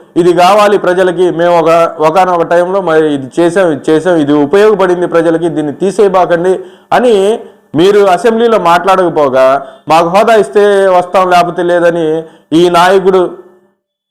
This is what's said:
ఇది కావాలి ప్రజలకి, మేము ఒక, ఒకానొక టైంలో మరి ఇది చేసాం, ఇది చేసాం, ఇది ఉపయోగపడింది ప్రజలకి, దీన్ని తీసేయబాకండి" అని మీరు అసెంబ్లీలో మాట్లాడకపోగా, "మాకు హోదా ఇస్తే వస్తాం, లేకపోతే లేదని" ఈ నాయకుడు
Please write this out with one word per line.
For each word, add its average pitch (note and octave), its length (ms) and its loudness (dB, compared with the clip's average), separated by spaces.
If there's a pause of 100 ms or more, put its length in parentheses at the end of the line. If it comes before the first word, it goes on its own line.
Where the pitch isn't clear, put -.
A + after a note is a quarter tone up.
(180)
ఇది F3 160 2
కావాలి G3+ 440 2
ప్రజలకి, F3+ 540 -2
మేము E3+ 280 0
ఒక, E3 400 0
ఒకానొక E3+ 420 0
టైంలో F3 400 -2
మరి D#3+ 320 0
ఇది C3 260 -8
చేసాం, F3 320 0
ఇది C3+ 200 -4
చేసాం, D#3+ 240 0
ఇది D3 180 0
ఉపయోగపడింది F3+ 760 0
ప్రజలకి, E3 420 -2
దీన్ని D3+ 240 -6
తీసేయబాకండి" F#3 840 0 (340)
అని G#3+ 460 0 (360)
మీరు G3 240 2
అసెంబ్లీలో A3+ 600 0
మాట్లాడకపోగా, D#3+ 1080 0 (220)
"మాకు E3 180 2
హోదా G#3 280 2
ఇస్తే G3+ 520 0
వస్తాం, F#3 420 0
లేకపోతే F3 340 0
లేదని" E3+ 600 -2 (300)
ఈ F3 160 2
నాయకుడు F3+ 680 0 (720)